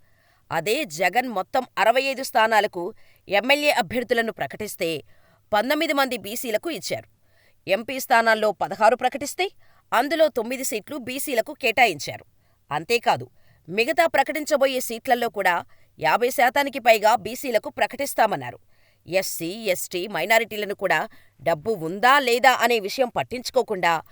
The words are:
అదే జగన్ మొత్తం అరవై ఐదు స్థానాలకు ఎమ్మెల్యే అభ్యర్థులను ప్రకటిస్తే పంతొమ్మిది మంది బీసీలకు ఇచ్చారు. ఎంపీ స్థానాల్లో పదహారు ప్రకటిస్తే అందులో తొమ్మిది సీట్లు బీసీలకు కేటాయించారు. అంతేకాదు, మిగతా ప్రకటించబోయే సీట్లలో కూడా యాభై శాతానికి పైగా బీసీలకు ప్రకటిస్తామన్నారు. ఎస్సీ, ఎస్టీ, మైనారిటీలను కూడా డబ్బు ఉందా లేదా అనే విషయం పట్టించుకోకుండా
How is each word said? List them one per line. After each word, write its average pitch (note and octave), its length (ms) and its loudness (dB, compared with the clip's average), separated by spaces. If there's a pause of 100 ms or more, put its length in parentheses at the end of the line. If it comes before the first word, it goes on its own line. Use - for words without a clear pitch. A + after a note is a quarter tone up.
(500)
అదే E3+ 340 -2
జగన్ F#3 440 -2
మొత్తం A3+ 340 -4 (160)
అరవై A#3 240 4
ఐదు C4+ 200 -4
స్థానాలకు G#3+ 600 0 (460)
ఎమ్మెల్యే C4+ 420 2
అభ్యర్థులను A3+ 640 4
ప్రకటిస్తే E3+ 560 -6 (640)
పంతొమ్మిది D4 400 0
మంది C4+ 260 2
బీసీలకు A3 520 -4
ఇచ్చారు. G3 380 -8 (580)
ఎంపీ A3+ 340 -2
స్థానాల్లో A3 520 2
పదహారు G#3 440 2
ప్రకటిస్తే C#4 500 -4 (460)
అందులో D4+ 360 2
తొమ్మిది A#3+ 360 -6
సీట్లు B3 320 -6
బీసీలకు B3 560 -4
కేటాయించారు. A3 720 -2 (460)
అంతేకాదు, D#3+ 560 -2 (420)
మిగతా B3+ 380 2
ప్రకటించబోయే C#4 760 0
సీట్లలో A#3 480 -2
కూడా F#3+ 260 0 (440)
యాభై G3+ 320 2
శాతానికి C#4 480 0
పైగా A3 380 4
బీసీలకు A#3 520 -4
ప్రకటిస్తామన్నారు. G#3 880 -2 (480)
ఎస్సీ, E3+ 440 -2 (140)
ఎస్టీ, F3+ 440 -4
మైనారిటీలను G#3 680 0
కూడా F3 340 -2 (320)
డబ్బు D#3+ 320 -2
ఉందా G3+ 460 2
లేదా B3 340 4
అనే A#3 260 2
విషయం A3+ 300 -4
పట్టించుకోకుండా F#3 840 -2 (180)